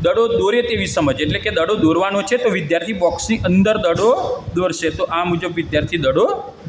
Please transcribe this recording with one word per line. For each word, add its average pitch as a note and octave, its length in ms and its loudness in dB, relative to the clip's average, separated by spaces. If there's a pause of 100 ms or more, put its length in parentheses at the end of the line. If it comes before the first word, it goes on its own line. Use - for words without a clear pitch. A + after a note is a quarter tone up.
દડો G3+ 260 2
દોરે G3+ 340 2
તેવી G#3+ 240 -2
સમજ, C#3+ 340 0
એટલે D3+ 180 -2
કે C#3 120 -4
દડો E3+ 240 0
દોરવાનો F#3+ 480 2
છે, A#3 140 0
તો A#3+ 120 0
વિદ્યાર્થી E3+ 440 -2
બોક્સની F#3+ 460 0
અંદર G3 400 4
દડો F#3 640 0 (120)
દોરશે. E3+ 360 -2
તો D#3+ 140 -4
આ E3+ 200 -2
મુજબ F3 300 -2
વિદ્યાર્થી D#3 440 -2
દડો D3+ 540 0 (160)